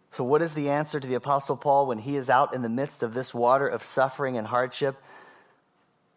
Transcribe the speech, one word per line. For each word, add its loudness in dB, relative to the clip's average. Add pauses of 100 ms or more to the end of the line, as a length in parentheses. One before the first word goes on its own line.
(140)
So -4
what 4
is -2
the -2
answer -2
to -8
the 0
Apostle 0
Paul 4
when -2
he -6
is -2
out 4
in -4
the -2
midst -4
of -2
this -6
water 4
of -4
suffering -2
and -4
hardship? -2 (1200)